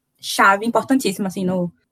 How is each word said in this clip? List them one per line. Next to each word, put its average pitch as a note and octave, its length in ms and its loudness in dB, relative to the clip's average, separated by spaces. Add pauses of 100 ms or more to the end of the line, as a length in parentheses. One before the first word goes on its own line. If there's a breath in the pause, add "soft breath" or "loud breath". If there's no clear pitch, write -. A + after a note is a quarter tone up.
(200)
chave G3+ 460 2
importantíssima, G#3+ 640 0
assim, F#3+ 180 -6
no, F3+ 260 -2 (200)